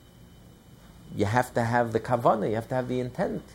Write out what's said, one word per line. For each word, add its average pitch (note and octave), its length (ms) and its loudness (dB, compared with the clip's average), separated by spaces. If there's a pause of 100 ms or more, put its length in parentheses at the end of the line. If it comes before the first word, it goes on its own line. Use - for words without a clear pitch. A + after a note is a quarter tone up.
(1120)
You G2+ 120 0
have B2 300 2
to A#2+ 100 2
have A#2 260 2
the A2+ 80 2
kavanah, C#3+ 480 2
you G#2+ 80 0
have A2+ 140 -4
to C3 60 -2
have B2+ 120 -2
the B2+ 140 -2
intent. - 420 -4 (120)